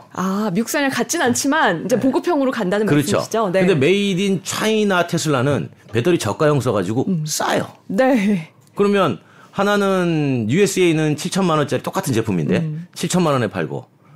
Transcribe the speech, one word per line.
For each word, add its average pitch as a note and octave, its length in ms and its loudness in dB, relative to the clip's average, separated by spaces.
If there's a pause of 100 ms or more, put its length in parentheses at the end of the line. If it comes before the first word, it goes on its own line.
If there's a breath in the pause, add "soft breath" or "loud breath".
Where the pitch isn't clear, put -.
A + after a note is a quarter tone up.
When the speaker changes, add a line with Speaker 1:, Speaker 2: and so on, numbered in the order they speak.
(120)
Speaker 1:
아, G3 400 -2
미국산이랑 C4+ 380 0
같진 C4 320 -2
않지만 A#3+ 640 0
이제 A3 80 0
Speaker 2:
네. G3 80 0
Speaker 1:
보급형으로 C4+ 480 0
간다는 G#3 360 -2
Speaker 2:
그렇죠. D3 320 2
Speaker 1:
말씀이시죠? G#3 340 -2
네. F#3+ 80 2
Speaker 2:
근데 F#3+ 160 4
메이드 F#3+ 440 2
인 G3 220 0
차이나 G#3 640 0
테슬라는 C#3 640 0 (220 loud breath)
배터리 B2 260 2
저가형 D3 420 2
써가지고 G#2+ 460 0
Speaker 1:
음. E3 200 -2
Speaker 2:
싸요. - 420 -2 (180)
Speaker 1:
네. G3+ 640 0 (240)
Speaker 2:
그러면 G3 460 0 (320 loud breath)
하나는 F3 1000 0
유에스에이는 E3 680 2
칠천만 F3 420 0
원짜리 - 260 -2
똑같은 F3 280 -4
제품인데 F#2+ 460 0
Speaker 1:
음. D#3+ 360 -6
Speaker 2:
칠천만 E3+ 400 0
원에 A#2+ 120 0
팔고 D#2 400 -6 (300 soft breath)